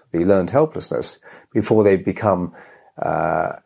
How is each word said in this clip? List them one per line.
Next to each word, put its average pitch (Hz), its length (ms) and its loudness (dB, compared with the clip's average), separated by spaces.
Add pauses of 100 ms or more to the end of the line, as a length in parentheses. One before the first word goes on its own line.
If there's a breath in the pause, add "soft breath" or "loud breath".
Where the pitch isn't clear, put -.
(100)
the 85 140 -2
learned 92 260 2
helplessness, - 680 -2 (340 loud breath)
before 107 320 2
they 98 120 4
become, 92 580 -2 (420 loud breath)
uh, 80 560 -2 (140)